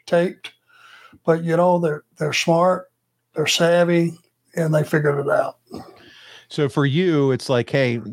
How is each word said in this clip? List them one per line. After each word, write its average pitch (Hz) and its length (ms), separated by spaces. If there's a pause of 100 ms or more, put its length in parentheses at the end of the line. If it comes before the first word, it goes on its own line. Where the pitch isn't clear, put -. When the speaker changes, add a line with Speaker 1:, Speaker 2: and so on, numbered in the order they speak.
Speaker 1:
taped. - 460 (720)
But, 165 180
you 165 140
know, 175 240
they're, 151 240 (140)
they're 147 140
smart, 175 580 (440)
they're 151 140
savvy, 170 680 (400)
and 160 180
they 151 100
figured 147 340
it 143 120
out. - 260 (920)
Speaker 2:
So 147 220
for 143 160
you, 147 460
it's 123 180
like, 120 180
hey, 123 320 (120)